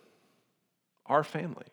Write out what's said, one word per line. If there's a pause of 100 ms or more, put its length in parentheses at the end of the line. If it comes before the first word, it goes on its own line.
(1080)
our
family,